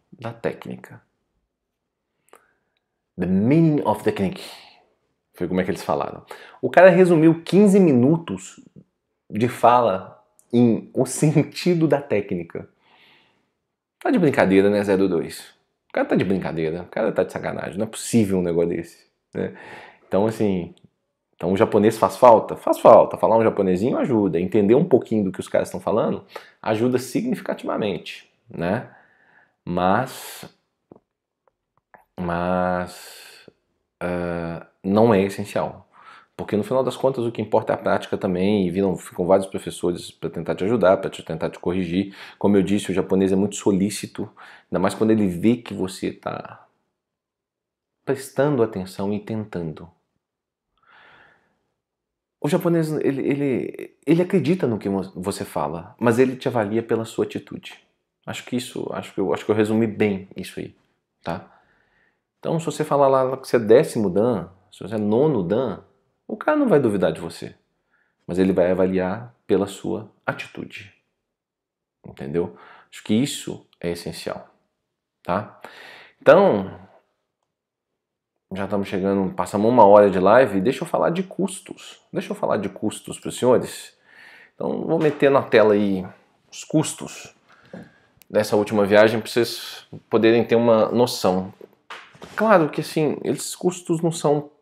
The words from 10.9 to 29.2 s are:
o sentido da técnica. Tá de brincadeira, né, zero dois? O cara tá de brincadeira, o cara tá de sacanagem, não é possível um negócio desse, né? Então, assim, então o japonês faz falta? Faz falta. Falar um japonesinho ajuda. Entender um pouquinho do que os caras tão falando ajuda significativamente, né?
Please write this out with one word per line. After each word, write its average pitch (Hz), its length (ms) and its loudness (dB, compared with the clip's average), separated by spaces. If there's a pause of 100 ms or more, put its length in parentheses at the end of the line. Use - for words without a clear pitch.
o 127 120 0
sentido 160 840 0
da 139 140 2
técnica. 90 640 -6 (1300)
Tá - 100 -4
de 254 100 2
brincadeira, 101 500 4
né, 104 140 0
zero 98 240 2
dois? - 460 -6 (360)
O - 40 -20
cara 285 140 -2
tá 294 80 -2
de 151 80 0
brincadeira, 82 600 -4
o 90 40 -20
cara - 240 -4
tá 92 120 0
de - 80 -8
sacanagem, - 460 -10
não 110 80 -4
é 113 40 -10
possível 98 500 -2
um - 20 -2
negócio 87 280 0
desse, 85 360 -10 (280)
né? 95 220 -8 (520)
Então, 98 180 0
assim, 104 480 -2 (600)
então 87 180 -2
o 95 40 0
japonês 110 400 4
faz 95 200 0
falta? 117 380 6
Faz - 240 -2
falta. - 380 8
Falar 101 200 2
um 113 60 4
japonesinho 98 540 0
ajuda. 107 420 0
Entender 101 360 2
um - 80 4
pouquinho 107 420 2
do 92 60 -4
que - 80 -12
os - 80 -10
caras 87 220 -2
tão 92 100 -10
falando 101 460 -4 (360)
ajuda 117 360 0
significativamente, - 1300 -6 (200)
né? 95 400 -6 (760)